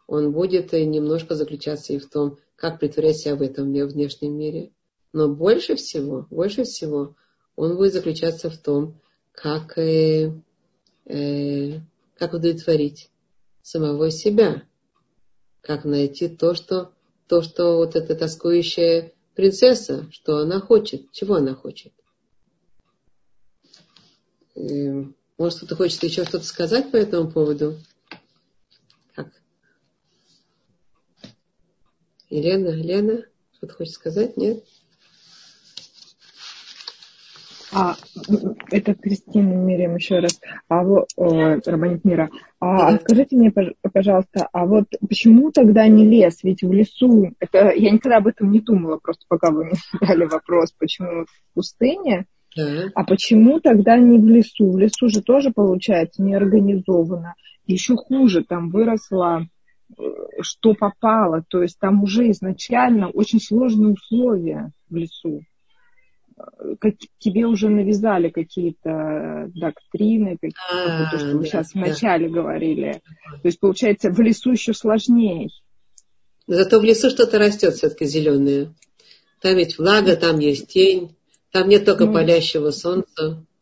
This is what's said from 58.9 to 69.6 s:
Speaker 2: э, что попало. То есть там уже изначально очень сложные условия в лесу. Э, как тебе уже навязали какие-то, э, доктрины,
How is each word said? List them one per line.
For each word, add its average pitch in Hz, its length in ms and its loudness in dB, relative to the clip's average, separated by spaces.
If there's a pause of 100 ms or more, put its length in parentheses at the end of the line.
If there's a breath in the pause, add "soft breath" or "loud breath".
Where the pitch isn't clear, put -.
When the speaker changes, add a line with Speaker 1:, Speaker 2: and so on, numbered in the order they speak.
Speaker 2:
э, - 40 -14 (380)
что - 320 0
попало. 202 760 0
То 185 120 -2
есть 175 180 -4
там 196 240 2
уже 214 280 0
изначально 214 800 0
очень 214 300 0
сложные 214 520 0
условия 180 800 -4 (160)
в 165 80 -10
лесу. 165 460 -8 (960)
Э, - 40 -20 (380)
как 214 140 0 (240)
тебе 220 260 -2
уже 214 240 0
навязали 202 640 0
какие-то, 165 600 -8
э, 156 640 -8
доктрины, 190 840 -4